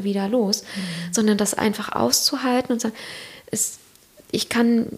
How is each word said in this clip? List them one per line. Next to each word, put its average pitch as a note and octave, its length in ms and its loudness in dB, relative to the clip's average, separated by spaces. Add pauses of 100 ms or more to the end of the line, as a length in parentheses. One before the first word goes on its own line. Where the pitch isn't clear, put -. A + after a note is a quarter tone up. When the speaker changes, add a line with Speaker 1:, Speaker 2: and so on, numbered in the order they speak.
Speaker 1:
wieder G3 260 0
los. G#3 340 2
Speaker 2:
Mhm. F3 500 -8
Speaker 1:
Sondern G#3+ 240 4
das G#3 180 0
einfach G#3 360 0
auszuhalten B3+ 800 2
und A#3 100 0
sagen, A3 140 -2 (560)
es, - 280 -2 (520)
ich - 160 -2
kann A#3 400 4 (100)